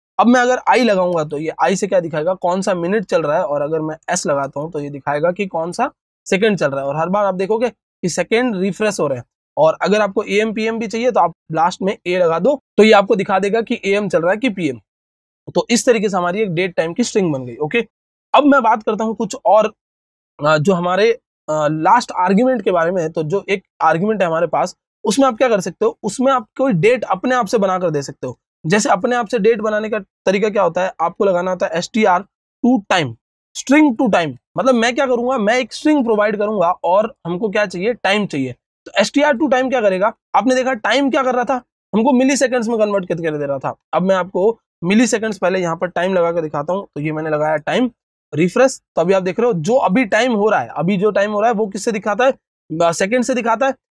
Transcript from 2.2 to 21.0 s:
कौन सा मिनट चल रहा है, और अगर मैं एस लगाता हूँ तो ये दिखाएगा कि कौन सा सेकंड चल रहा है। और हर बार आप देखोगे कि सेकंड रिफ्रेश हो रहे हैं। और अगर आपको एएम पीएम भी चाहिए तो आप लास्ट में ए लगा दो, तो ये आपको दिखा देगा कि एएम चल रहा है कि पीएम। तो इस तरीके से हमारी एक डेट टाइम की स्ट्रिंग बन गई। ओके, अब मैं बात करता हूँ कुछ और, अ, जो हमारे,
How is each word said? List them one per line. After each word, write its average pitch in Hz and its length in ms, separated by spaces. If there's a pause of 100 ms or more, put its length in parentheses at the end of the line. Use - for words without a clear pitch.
कौन 185 280
सा 196 120
मिनट 180 300
चल 175 180
रहा 151 140
है, 180 80
और 147 180
अगर 156 180
मैं 156 160 (140)
एस 175 160
लगाता 139 340
हूँ 160 120
तो 151 80
ये 143 100
दिखाएगा 147 420
कि 196 140
कौन 170 260
सा 262 180 (360)
सेकंड 196 320
चल 151 120
रहा 139 100
है। 139 60
और 139 100
हर 165 120
बार 202 160
आप 190 100
देखोगे 214 340
कि - 400
सेकंड 220 480
रिफ्रेश 202 440
हो 156 60
रहे 135 120
हैं। 120 60 (320)
और 156 260
अगर 196 180
आपको 202 240
एएम 208 280
पीएम 220 260
भी 226 80
चाहिए 233 240
तो 202 100
आप 185 140 (180)
लास्ट 160 300
में 190 140 (100)
ए 180 120
लगा 165 200
दो, 262 220 (160)
तो 202 60
ये 220 100
आपको 202 240
दिखा 190 220
देगा 202 220
कि 226 240
एएम 196 240
चल 165 140
रहा 170 80
है 208 60
कि 254 140
पीएम। 156 300 (720)
तो 170 160
इस 233 160
तरीके 220 220
से 190 80
हमारी 180 260
एक 185 120
डेट 180 200
टाइम 165 180
की 233 120
स्ट्रिंग 185 280
बन 131 120
गई। 120 120
ओके, 156 280 (500)
अब 269 100
मैं 277 180
बात 226 200
करता 220 220
हूँ 220 100
कुछ - 220 (100)
और, 214 260 (680)
अ, 151 200
जो 151 140
हमारे, 185 400